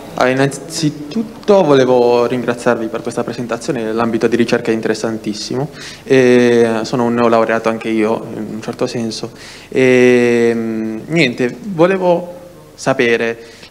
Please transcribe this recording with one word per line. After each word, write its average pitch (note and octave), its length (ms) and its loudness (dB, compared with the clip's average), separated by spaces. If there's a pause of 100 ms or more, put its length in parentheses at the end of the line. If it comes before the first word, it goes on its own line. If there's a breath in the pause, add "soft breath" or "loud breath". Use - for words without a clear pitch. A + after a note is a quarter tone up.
(140)
Allora, B2+ 160 2
innanzitutto D3 1300 0
volevo B2 640 4
ringraziarvi A#2+ 580 -2
per A2 160 -6
questa A#2+ 220 -4
presentazione, A2+ 680 -6
l'ambito A2+ 360 0
di A#2 80 0
ricerca A#2 340 0
è A2+ 60 2
interessantissimo, A2 960 -4 (340 loud breath)
e A#2+ 800 4
sono A#2+ 220 -2
un A#2 100 0
neolaureato A2+ 540 2
anche A2+ 200 -4
io, A2 460 0
in G#2+ 180 -8
un G#2+ 80 -10
certo - 240 -6
senso. A2+ 460 -6 (380 loud breath)
E, B2 840 4
mm, A2 540 -4
niente, C3+ 520 0
volevo F3+ 760 0 (400)
sapere A#2 840 -2 (120)